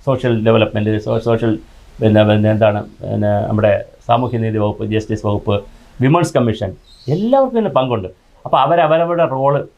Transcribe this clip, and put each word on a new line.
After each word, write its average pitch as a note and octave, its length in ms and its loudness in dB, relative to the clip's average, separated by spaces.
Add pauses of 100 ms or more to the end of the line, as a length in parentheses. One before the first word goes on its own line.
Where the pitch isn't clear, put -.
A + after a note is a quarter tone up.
സോഷ്യൽ B2 400 0
ഡെവലപ്മെന്റ്, G#2+ 520 2
സോ-, A#2 200 -4
സോഷ്യൽ, A#2 400 0 (440)
പിന്നെ, G#2+ 220 6
പിന്നെ G#2+ 260 2
എന്താണ്, G#2 360 0
പിന്നെ G#2 460 -4 (160)
നമ്മുടെ G#2+ 360 0 (220)
സാമൂഹ്യനീതി A#2 520 -2
വകുപ്പ്, G#2 260 -2
ജസ്റ്റിസ് G#2+ 420 -4
വകുപ്പ്, G#2 380 -2 (360)
വിമൻസ് D#3+ 360 2
കമ്മീഷൻ, G#2+ 360 -2 (360)
എല്ലാവർക്കും A#3 500 0
ഇതിന് F#3+ 160 -2
പങ്കുണ്ട്. A#2+ 340 -2 (360)
അപ്പോൾ - 160 0
അവരവരവരുടെ E3 640 0
റോള് C3+ 380 -2 (160)